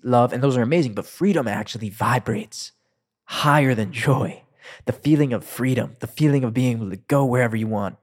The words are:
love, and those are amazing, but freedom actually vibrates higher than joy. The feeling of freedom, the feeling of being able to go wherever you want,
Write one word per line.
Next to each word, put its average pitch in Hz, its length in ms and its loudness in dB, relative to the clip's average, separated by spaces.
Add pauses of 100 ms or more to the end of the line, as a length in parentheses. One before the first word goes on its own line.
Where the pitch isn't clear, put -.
love, 123 300 4
and 127 100 -4
those 135 140 2
are 120 60 2
amazing, 131 320 0
but 98 120 -6
freedom 165 420 0
actually 104 420 -6
vibrates 117 840 -4 (520)
higher 143 500 2
than 107 180 -2
joy. 123 500 -2 (420)
The - 80 -4
feeling 147 400 2
of 107 120 -6
freedom, 127 560 -2
the - 60 -10
feeling 143 380 0
of 113 80 -2
being 123 240 0
able 107 140 -6
to 95 60 -8
go 139 280 0
wherever 123 320 0
you 110 100 -2
want, 101 360 -4